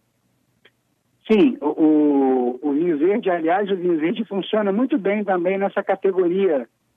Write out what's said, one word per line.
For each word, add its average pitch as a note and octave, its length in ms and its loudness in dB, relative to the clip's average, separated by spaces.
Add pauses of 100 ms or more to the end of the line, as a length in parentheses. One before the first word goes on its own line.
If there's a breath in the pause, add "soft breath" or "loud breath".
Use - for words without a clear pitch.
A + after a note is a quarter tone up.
(1300)
Sim, F3+ 300 4
o, - 60 -4
o, C#3 1000 2
o C#3+ 40 -2
vinho D#3+ 260 0
verde, F#3+ 320 0
aliás, F3 400 0
o G3 60 -2
vinho F3 220 -2
verde F3 260 -2
funciona G3 480 -4
muito B3+ 260 0
bem G3+ 260 -2
também F#3 320 -2
nessa G3 260 -2
categoria F#3 840 0 (280)